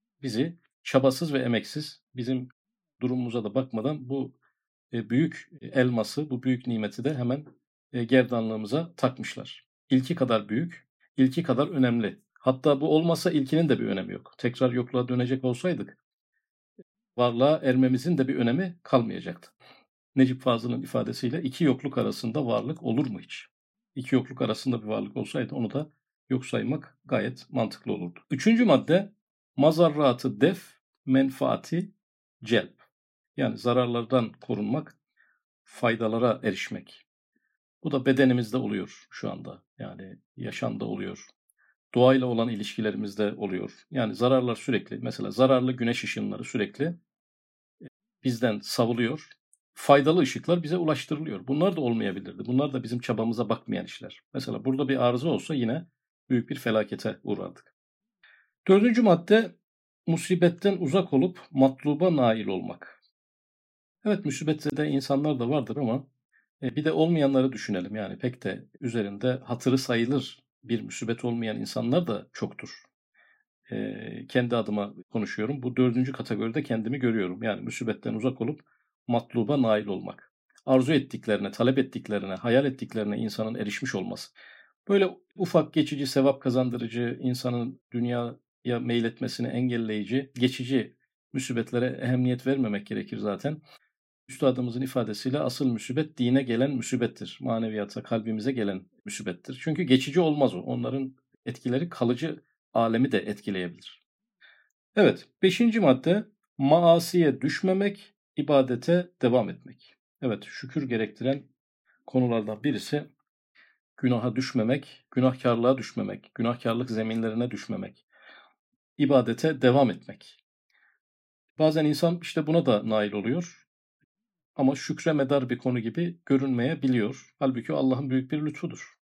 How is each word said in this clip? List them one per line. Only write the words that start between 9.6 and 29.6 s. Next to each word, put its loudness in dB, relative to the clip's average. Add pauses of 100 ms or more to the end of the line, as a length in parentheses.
İlki 2
kadar 0
büyük, -4 (300)
ilki 4
kadar 0
önemli. 0 (200)
Hatta 2
bu 4
olmasa 2
ilkinin 4
de 4
bir -2
önemi -4
yok. -14
Tekrar 0
yokluğa -2
dönecek -2
olsaydık, -4 (1200)
varlığa 4
ermemizin 4
de 2
bir -2
önemi 0
kalmayacaktı. -2 (680)
Necip 4
Fazıl'ın -2
ifadesiyle -4
iki -4
yokluk 0
arasında -2
varlık -4
olur 0
mu -10
hiç? -18 (480)
İki -2
yokluk -2
arasında -2
bir -12
varlık -6
olsaydı -6
onu -4
da -6 (400)
yok -2
saymak -6
gayet -4
mantıklı -4
olurdu. -8 (120)
Üçüncü 4
madde, 4 (420)
mazarratı 4